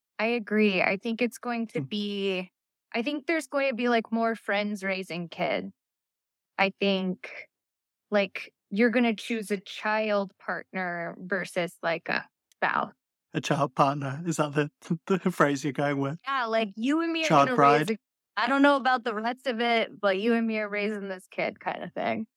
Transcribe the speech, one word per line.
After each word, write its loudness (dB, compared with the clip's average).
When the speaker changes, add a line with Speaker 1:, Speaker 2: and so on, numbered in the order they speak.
Speaker 1:
I 0
agree. 2
I 2
think -2
it's -2
going -4
to -6
Speaker 2:
Mm. -6
Speaker 1:
be, -4
I -2
think -4
there's 0
going 0
to -2
be, 0
like, 2
more 0
friends -2
raising -4
kids. -4
I 2
think, 0
like, -2
you're 4
gonna 4
choose -6
a -2
child -2
partner -6
versus, -4
like, -2
a -2
spouse. 0
Speaker 2:
A -2
child 0
partner. 0
Is -2
that -2
the, 2
<laughs> -4
the 2
phrase 2
you're -2
going 0
with? -2
Speaker 1:
Yeah, -2
like, 0
you 0
and 0
me -2
are 0
Speaker 2:
Child 6
Speaker 1:
gonna 0
raise 6
Speaker 2:
bride? -4
Speaker 1:
a, -2
I 0
don't 4
know 8
about 0
the -2
rest -4
of -2
it, 0
but 2
you 4
and 2
me -2
are -4
raising -4
this -10
kid -4
kind -6
of -10
thing. -2